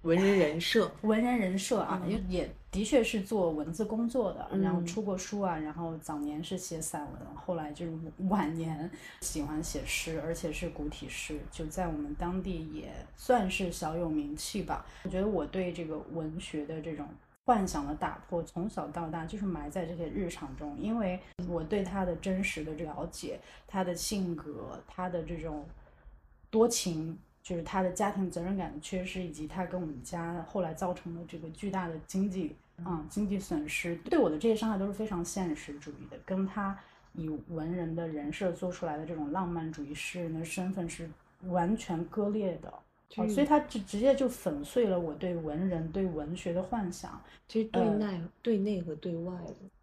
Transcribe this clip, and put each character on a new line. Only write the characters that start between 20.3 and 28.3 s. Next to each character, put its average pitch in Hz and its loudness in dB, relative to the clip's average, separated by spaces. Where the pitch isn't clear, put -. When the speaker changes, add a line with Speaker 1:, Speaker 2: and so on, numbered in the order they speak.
Speaker 2:
常 131 -8
中， 147 -6
因 214 0
为 185 0
我 170 0
对 196 2
他 185 0
的 170 0
真 190 0
实 160 -2
的 156 -6
了 156 -4
解， - -6
他 190 0
的 175 0
性 180 0
格， - -8
他 185 -4
的 170 0
这 165 -4
种 151 -4
多 226 8
情， 165 0
就 180 -4
是 170 -2
他 190 0
的 185 4
家 202 2
庭 190 0